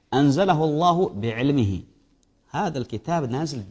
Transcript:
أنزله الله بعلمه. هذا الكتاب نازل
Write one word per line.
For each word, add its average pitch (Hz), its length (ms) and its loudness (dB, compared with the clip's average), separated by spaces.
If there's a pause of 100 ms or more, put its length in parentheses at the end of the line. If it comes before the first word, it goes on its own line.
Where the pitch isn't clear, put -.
(140)
أنزله 151 500 4
الله 170 460 2
بعلمه. 110 680 0 (720)
هذا 160 260 -4
الكتاب 131 520 -4
نازل 139 420 -4